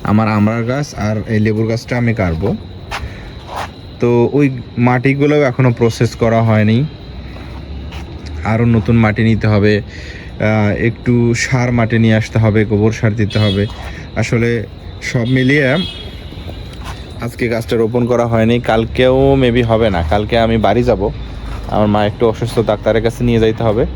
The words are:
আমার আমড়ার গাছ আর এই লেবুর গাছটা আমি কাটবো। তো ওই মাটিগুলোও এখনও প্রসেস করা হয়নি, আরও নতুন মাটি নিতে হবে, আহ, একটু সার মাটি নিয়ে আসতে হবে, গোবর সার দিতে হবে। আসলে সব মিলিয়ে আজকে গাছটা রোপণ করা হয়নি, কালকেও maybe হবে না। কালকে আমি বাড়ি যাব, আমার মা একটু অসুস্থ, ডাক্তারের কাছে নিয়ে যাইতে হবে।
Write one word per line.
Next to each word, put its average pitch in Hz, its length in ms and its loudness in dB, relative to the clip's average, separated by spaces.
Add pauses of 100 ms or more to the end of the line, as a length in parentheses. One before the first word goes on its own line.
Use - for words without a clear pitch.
আমার 107 240 2
আমড়ার 110 360 2
গাছ 131 320 -4
আর 107 200 -2 (120)
এই 113 120 0
লেবুর 107 280 2
গাছটা 113 300 -4
আমি 120 160 0
কাটবো। 98 420 0 (1400)
তো 120 340 4
ওই 143 160 4 (280)
মাটিগুলোও 135 640 2
এখনও 127 300 2
প্রসেস 117 440 0
করা 113 260 2
হয়নি, 113 440 2 (1600)
আরও 113 200 2
নতুন 117 300 2
মাটি 110 280 2
নিতে 107 240 2
হবে, 107 340 4
আহ, - 960 -2
একটু 117 560 0
সার 123 380 0
মাটি 117 280 2
নিয়ে 113 160 4
আসতে 110 240 0
হবে, 110 260 4
গোবর 107 260 2
সার 107 240 -2
দিতে 107 240 -2
হবে। 104 280 2 (480)
আসলে 117 500 0 (360)
সব - 180 -4
মিলিয়ে 131 580 2 (1400)
আজকে 120 260 -4
গাছটা 117 280 -2
রোপণ 113 300 2
করা 117 200 2
হয়নি, 113 340 2
কালকেও 127 840 4
maybe 120 240 4
হবে 113 240 2
না। 87 200 0
কালকে 104 300 2
আমি 113 180 2
বাড়ি 110 260 2
যাব, 107 260 2 (580)
আমার 104 200 2
মা 104 180 2
একটু 113 240 0
অসুস্থ, 113 300 -2
ডাক্তারের 110 440 0
কাছে 113 200 -2
নিয়ে 120 160 2
যাইতে 110 240 2
হবে। 113 220 2 (100)